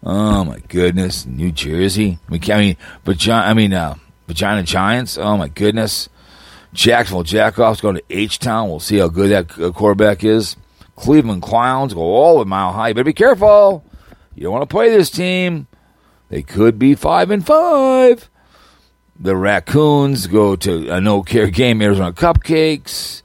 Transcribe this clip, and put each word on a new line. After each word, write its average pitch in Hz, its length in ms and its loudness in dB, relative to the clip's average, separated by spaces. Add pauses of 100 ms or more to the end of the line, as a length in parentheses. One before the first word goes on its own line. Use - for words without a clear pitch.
Oh, 101 400 -2
my 73 240 -8
goodness. 90 580 -2
New 67 260 -6
Jersey. 92 760 -4
I - 40 -12
mean, 82 100 -6 (100)
I 104 80 2
mean, 101 180 0 (280)
Virgi-, 95 280 -2
I 107 200 0
mean, 107 200 2
uh, 80 220 -4 (320)
Virginia 98 360 -4
Giants. 98 540 -2
Oh, 104 200 -2
my 82 100 -4
goodness. 104 640 -4 (640)
Jacksonville 107 500 0
Jackoffs 104 580 0
going 101 140 -2
to 85 140 -10
H-Town. 107 600 -4
We'll 78 100 -8
see 107 180 -2
how 90 120 2
good 98 220 0
that, 92 280 -2
uh, 85 120 -2
quarterback 101 520 2
is. 110 320 0 (400)
Cleveland 117 460 2
Clowns 127 520 -2
go 85 80 -8
all 135 380 4
the 110 60 0
Mile 95 280 -2
High. 110 160 -2
You 110 40 -2
better 120 120 0
be 151 80 -2
careful. 208 720 4 (520)
You - 80 -14
don't 87 100 -6
wanna 131 140 -4
play 226 220 2
this 208 200 4
team. 180 580 -4 (640)
They 73 140 -8
could 107 360 2
be 135 160 4
five 180 360 0
and 202 140 -2
five. 262 840 2 (880)
The 95 160 -2
Raccoons 135 920 0
go 101 280 2
to 82 360 -4
a 90 100 -2
no-care 104 480 0
game, 113 320 0
Arizona 98 320 0
Cupcakes. 160 1120 -2